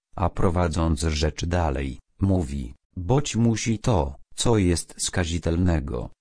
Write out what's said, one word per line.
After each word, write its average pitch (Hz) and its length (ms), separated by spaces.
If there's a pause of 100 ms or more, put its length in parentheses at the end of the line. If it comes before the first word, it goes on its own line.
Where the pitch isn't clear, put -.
(160)
A 87 140
prowadząc 82 720
rzecz 78 440
dalej, 69 540 (220)
mówi: 71 520 (240)
„Boć 117 380
musi 113 440
to, 76 360 (200)
co 120 220
jest 87 400
skazitelnego, 82 1120 (120)